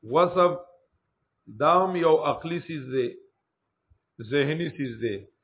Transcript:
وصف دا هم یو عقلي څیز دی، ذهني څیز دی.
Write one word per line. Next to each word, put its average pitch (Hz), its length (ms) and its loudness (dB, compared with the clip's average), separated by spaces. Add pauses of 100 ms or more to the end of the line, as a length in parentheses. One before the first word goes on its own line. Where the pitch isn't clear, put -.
(120)
وصف 175 400 4 (1080)
دا 151 200 4
هم 185 160 0
یو 165 180 4 (160)
عقلي 165 360 -4
څیز 151 180 -10 (100)
دی، 123 140 0 (1200)
ذهني 147 460 0
څیز 131 160 -6 (100)
دی. 110 140 -4 (280)